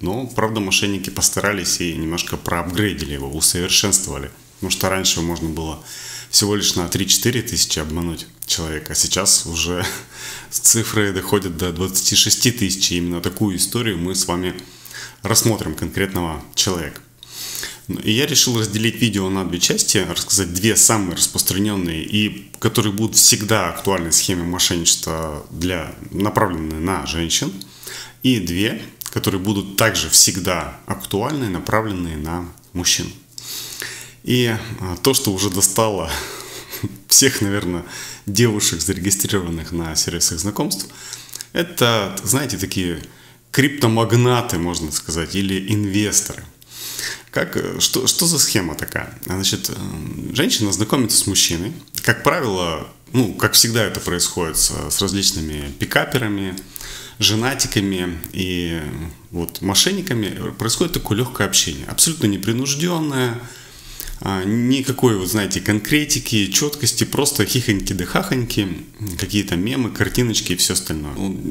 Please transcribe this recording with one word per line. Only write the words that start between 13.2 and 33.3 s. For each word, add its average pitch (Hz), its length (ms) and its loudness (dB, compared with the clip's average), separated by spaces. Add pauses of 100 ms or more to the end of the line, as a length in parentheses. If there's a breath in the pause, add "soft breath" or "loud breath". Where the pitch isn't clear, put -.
такую 92 360 0
историю 113 400 0
мы 92 180 -2
с - 120 0
вами 90 260 0 (680 loud breath)
рассмотрим, 101 540 2
конкретного 87 680 -2 (120)
человека. - 480 -2 (840 loud breath)
Ну, 98 120 -6
и - 120 0
я 123 140 4
решил 127 340 4
разделить 110 400 0
видео 98 300 2
на 98 160 0
две 87 140 -2
части, - 400 2
рассказать 87 540 0
две 98 220 2
самые 98 400 4
распространенные 92 880 0
и 104 560 -4
которые 107 320 2
будут 107 240 0
всегда 101 540 4
актуальны 85 420 0
схемы 90 320 2
мошенничества, 82 1080 0
для, 87 440 -4 (160)
направленные 85 680 0
на 87 260 -2
женщин, 82 480 -2 (680 loud breath)
и 127 160 6
две, 95 420 0 (300)
которые 98 280 0
будут 98 380 -2
также 110 320 4
всегда 85 760 2
актуальны, 135 600 -2
направленные 92 680 -2
на 82 280 -4 (280)
мужчин. 87 340 0 (1160 loud breath)